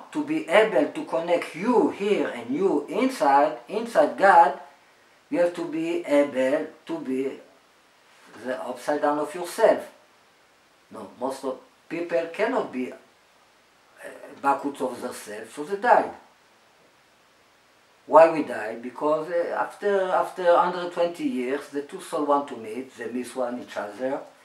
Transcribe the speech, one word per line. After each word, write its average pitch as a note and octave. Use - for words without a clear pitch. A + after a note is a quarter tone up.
to D3+
be D#3
able F#3+
to D3
connect -
you G3+
here F#3+
and A#2+
you D#3+
inside, D#3
inside F#3
God, -
you D3+
have F3
to E3+
be E3
able C#3+
to E3
be C3
the B2+
upside C#3+
down D3
of D3
yourself. -
No, G2+
most C3+
of C3
people E3+
cannot G3
be, B2+
uh, -
backwards C#3
of B2
themselves, G#2+
so D3
they F#3+
die. A#3
Why D#3+
we D#3
die? A#2
Because, D3+
uh, E3+
after, G3
after E3+
hundred F3
twenty E3+
years, B2+
the C#3+
two F#3
souls D3+
want C#3+
to B2
meet, A2+
they A#2
miss B2
one B2
each -
other. G#2+